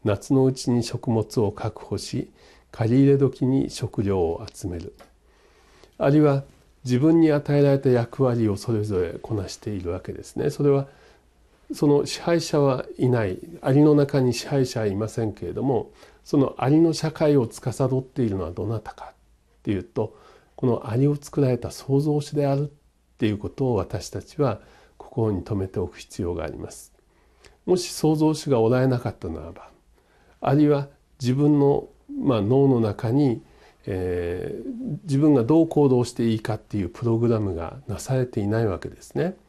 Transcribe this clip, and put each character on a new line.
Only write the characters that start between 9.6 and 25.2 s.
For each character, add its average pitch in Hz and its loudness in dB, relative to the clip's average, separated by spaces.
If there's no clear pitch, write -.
い 101 -6
る 87 -6
わ 90 -6
け - -12
で - -12
す - -20
ね。 - -2
そ 143 -4
れ 143 4
は、 139 2
そ - 0
の 143 4
支 - -8
配 170 0
者 151 -2
は 135 0
い 127 2
な 117 2
い、 92 -4
ア 143 -2
リ 143 6
の 151 6
中 143 2
に 127 2
支 - -6
配 135 0
者 127 -6
は 107 -2
い 98 -2
ま 107 -4
せ 117 -4
ん 101 -4
け - -12
れ 87 -8
ど 104 -6
も、 127 -2
そ - -2
の 139 2
ア 127 0
リ 151 6
の 165 4
社 151 -4
会 147 4
を 120 4
司 - -4
っ 131 0
て 135 -6
い 113 0
る 98 -2
の 92 -4
は 82 -6
ど 92 -6
な 110 -4
た - -16
か - -18
っ - -20
て - -6
い 101 0
う 85 -8
と、 - -6
こ - -2
の 113 -2
ア 113 -4
リ 135 2
を 147 2
作 - -4
ら 135 2
れ 120 0
た 113 -10
創 139 -2
造 147 0
主 143 -12
で 143 0
あ 139 0
る 143 -4
っ - -20
て 113 0
い 107 0
う 98 -4
こ 92 -8
と 131 -2
を 110 2
私 95 -6
た 101 -10
ち - -12
は 120 -2
心 110 -2